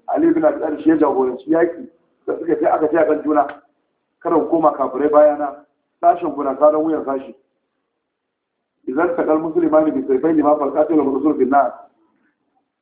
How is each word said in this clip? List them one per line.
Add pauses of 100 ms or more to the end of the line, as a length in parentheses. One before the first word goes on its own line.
Ali
bin
Abi
Talib
shi
ya
jagoranci
yaki (380)
da
suka
je
aka
ce
a
kan
juna. (760)
"Kada
ku
koma
kafirai
bayana, (360)
sashen
ku
na
saran
wuyan
sashi." (1500)
"Idan
taqal
muslimani
bi
sayfayni
ma
fal
qatilu
wal
mazlum
bin
nar." (1080)